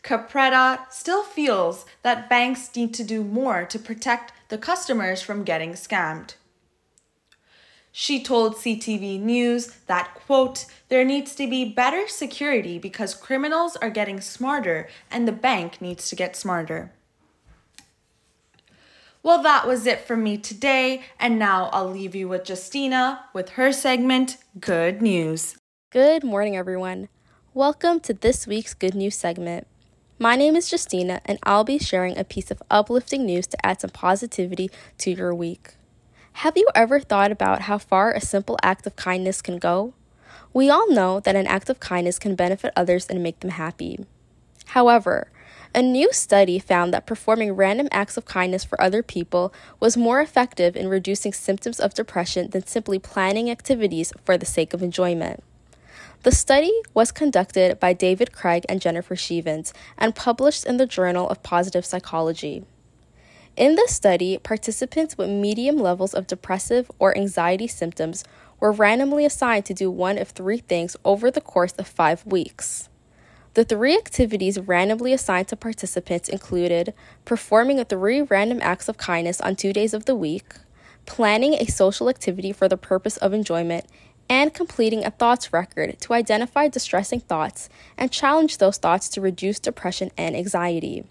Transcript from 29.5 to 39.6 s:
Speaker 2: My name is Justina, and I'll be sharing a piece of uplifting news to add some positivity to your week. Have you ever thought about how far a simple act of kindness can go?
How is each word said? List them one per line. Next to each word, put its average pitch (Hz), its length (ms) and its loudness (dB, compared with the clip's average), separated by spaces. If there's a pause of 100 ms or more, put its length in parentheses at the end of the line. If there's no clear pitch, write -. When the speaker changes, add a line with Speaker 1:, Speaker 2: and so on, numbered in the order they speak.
Speaker 2:
My 233 160 4
name 294 200 6
is 349 160 0
Justina, 180 540 -4
and 202 180 -4
I'll 208 200 4
be 269 140 0
sharing 180 400 -2
a 196 60 -4
piece - 260 -8
of - 220 -10
uplifting 247 520 2
news 180 240 0
to - 160 -8
add 185 160 0
some 185 120 -8
positivity 185 800 -2 (260)
to - 140 -2
your 180 200 -2
week. 170 440 -8 (680)
Have 320 160 2
you 427 160 6
ever 233 260 6
thought 208 320 2
about 196 300 0
how 208 160 -2
far 202 360 2
a 208 60 -2
simple 202 440 -4
act 190 240 0
of - 80 -10
kindness 185 480 -4
can 175 160 -8
go? 185 340 0 (600)